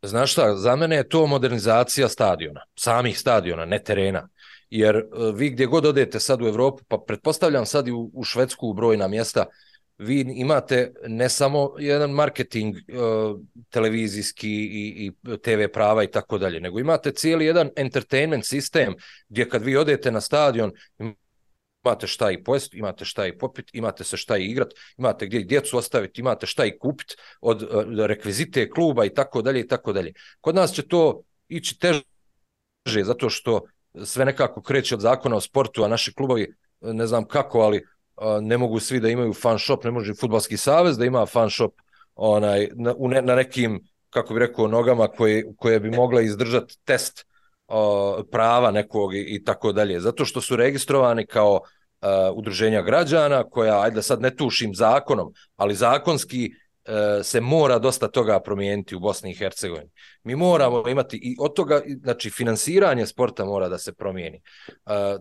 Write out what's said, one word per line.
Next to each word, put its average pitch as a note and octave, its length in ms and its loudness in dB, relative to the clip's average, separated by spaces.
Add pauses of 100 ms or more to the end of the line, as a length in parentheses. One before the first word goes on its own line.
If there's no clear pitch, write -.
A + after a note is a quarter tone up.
Znaš A#2 300 0
šta, G#2+ 240 4
za A#2 200 2
mene D#3+ 200 0
je C3+ 120 0
to D#3+ 180 4
modernizacija B2 800 2
stadiona, E2 520 0 (140)
samih A#2+ 440 0
stadiona, F2 460 0
ne F#2+ 180 -4
terena. G2 460 -2 (420)
Jer, G#2+ 260 4
e, A2 60 0 (320)
vi C3+ 160 -2
gdje B2 160 0
god D3+ 200 2
odete C3 340 2
sad B2+ 220 0
u A#2 40 0
Evropu, B2 420 0
pa G#2+ 180 -2
pretpostavljam D3 600 0
sad C#3 220 -2
i A#2+ 40 -6
u, A#2 220 -8
u E2+ 100 -10
Švedsku, B2+ 440 -2
u G#2 60 -4
brojna G#2+ 340 2
mjesta, A2 360 -2 (540)
vi B2+ 280 -2 (100)
imate B2+ 560 0 (140)
ne A#2 220 -2
samo C#3+ 500 0
jedan D3 320 0
marketing, A#2+ 680 -2
e, - 40 -16 (920)
televizijski A2 800 -4
i, G#2 560 -8
i G#2 320 -10
T A2+ 180 0
V G#2 160 0
prava G#2+ 320 2
i F#2+ 60 -6
tako G#2+ 280 -4
dalje, F2+ 220 -2
nego F2+ 180 -8
imate D3 340 0
cijeli D#3+ 320 0
jedan D#3+ 320 2
entertainment C3+ 680 -2
sistem C3+ 480 0 (340)
gdje A2+ 200 -2
kad A2 140 -2
vi C3 140 0
odete D3 340 2
na A2+ 100 -2
stadion, C3 520 2 (1120)
imate A2+ 220 0
šta G#2 240 -2
i F2+ 120 -6
pojest, C#3 320 -4
imate G2+ 300 -10
šta G2+ 220 -6
i F2 120 -10
popit, - 340 -10
imate A2+ 320 -8
se - 120 -8
šta G#2+ 200 -4
i F#2+ 100 -2
igrat, B2 220 -4 (300)
imate A#2 280 -2
gdje A2 140 -4
i G2 40 -8
djecu B2+ 340 -2
ostaviti, A2+ 420 -4
imate A#2+ 260 -4
šta - 180 -2
i G#2 140 -4
kupit - 360 -6 (260)
od, A2+ 220 0
e, G#2+ 40 -12 (400)
rekvizite G#2 640 -2
kluba D3 340 2
i G2 100 -4
tako B2 280 -2
dalje B2+ 180 0
i - 80 -8
tako A#2+ 240 -4
dalje. F#2 200 -4 (280)
Kod E3 140 -2
nas F#3 180 2
će G#3 100 -6
to E3 380 2 (280)
ići - 300 -8
teže - 1300 -4
zato A#2 260 -2
što G#2+ 300 -2 (440)
sve B2+ 200 -2
nekako C3 380 -2
kreće C3 320 -2
od G#2 60 -6
zakona A#2+ 360 0
o G2+ 40 0
sportu, A2+ 440 0
a G#2 40 0
naši A2+ 260 -2
klubovi, B2+ 400 -2 (260)
ne A2+ 260 -4
znam A2+ 180 0
kako, B2 360 0
ali, G#2+ 220 4 (340)
a, G#2+ 240 -2
ne A2 180 0
mogu A2+ 220 0
svi B2+ 200 -2
da A2 80 2
imaju A#2 240 0
fan A2+ 260 2
shop, - 260 -2
ne A#2 60 -2
može G#2+ 240 -4
Fudbalski A2 420 -2
savez D3+ 420 4
da A#2+ 60 2
ima B2 220 2
fan A2+ 240 2
shop, G#2+ 220 -2 (420)
onaj, G#2 600 2
na, A#2+ 220 -2
u C3 120 -2
ne, C3 140 2
na B2 120 4
nekim, B2+ 460 0 (300)
kako A#2 240 -2
bi A2+ 60 2
rekao, A#2 280 0
nogama A#2 400 2
koje, A2 360 0 (120)
koje A2+ 240 2
bi G#2+ 100 -6
mogle A#2+ 340 2
izdržati A2+ 600 -2
test, - 420 -2 (420)
a, G#2 600 0
prava A#2 400 4
nekog G#2 440 -2
i, G2 140 -4
i G2+ 160 -8
tako G#2 280 -2
dalje. G2 280 0
Zato A#2 240 -2
što - 160 -6
su B2+ 160 -4
registrovani B2+ 720 2
kao, G#2 340 4 (400)
a, F#2+ 340 2
udruženja G#2+ 480 0
građana C#3+ 600 2
koja, G#2+ 380 2
ajde A2 120 0
da A2 80 -2
sad A2+ 180 0
ne B2+ 160 -2
tušim A2+ 380 -2
zakonom, A2+ 580 2 (240)
ali G#2 180 0
zakonski, B2+ 760 0 (340)
e, G#2 380 0
se A#2 180 0
mora C3 380 4
dosta A#2+ 300 0
toga G#2+ 320 2
promijeniti G2+ 560 -4
u F2+ 40 -10
Bosni F#2+ 300 -4
i F2 40 -12
Hercegovini. F2 560 -8 (340)
Mi B2 120 -6
moramo C#3 520 4
imati B2+ 280 -2
i B2 240 -6
od D3+ 140 -2
toga, D3 320 2
i, C#3+ 80 -10
znači, A#2+ 360 -6
finansiranje C3 760 2
sporta A#2 380 -2
mora F#2+ 240 -2
da F2+ 100 -6
se F2+ 140 -10
promijeni. F2+ 440 -8
E, - 360 -20 (480)